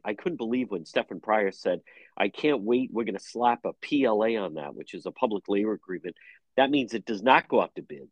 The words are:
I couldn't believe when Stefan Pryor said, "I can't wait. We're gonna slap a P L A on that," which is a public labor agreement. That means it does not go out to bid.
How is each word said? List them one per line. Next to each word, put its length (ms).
I 80
couldn't 240
believe 340
when 140
Stefan 340
Pryor 320
said, 300
"I 140
can't 320
wait. 320
We're 100
gonna 160
slap 460
a 160
P 240
L 180
A 140
on 160
that," 220
which 180
is 120
a 60
public 380
labor 240
agreement. 420
That 160
means 220
it 100
does 180
not 280
go 120
out 140
to 60
bid. 300